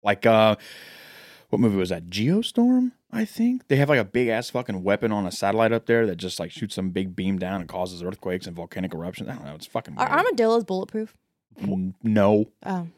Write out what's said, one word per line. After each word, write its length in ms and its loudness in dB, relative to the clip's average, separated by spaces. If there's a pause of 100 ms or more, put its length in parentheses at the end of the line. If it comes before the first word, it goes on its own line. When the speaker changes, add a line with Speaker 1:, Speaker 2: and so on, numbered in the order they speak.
Speaker 1:
Like, 240 2
uh, 300 8 (920)
what 100 0
movie 160 4
was 140 0
that? 200 -6
Geostorm, 800 0 (200)
I 120 -2
think. 440 -2
They 80 4
have, 120 4
like, 120 6
a 40 0
big-ass 460 0
fucking 320 -6
weapon 300 2
on 140 -2
a 60 -6
satellite 400 2
up 140 -2
there 200 4
that 100 -2
just, 240 -8
like, 100 -6
shoots 240 -8
some 160 -4
big 260 -4
beam 220 -2
down 220 -4
and 80 -12
causes 340 -8
earthquakes 440 -6
and 100 -12
volcanic 380 -8
eruptions. 340 -8
I 60 -10
don't 100 -16
know. 100 -14
It's 120 -18
fucking 300 -8
Speaker 2:
Are 100 0
Speaker 1:
weird. 120 0
Speaker 2:
armadillos 460 2
bulletproof? 520 -6 (440)
Speaker 1:
N-, 420 -4
no. 440 4 (180)
Speaker 2:
Oh. 340 -6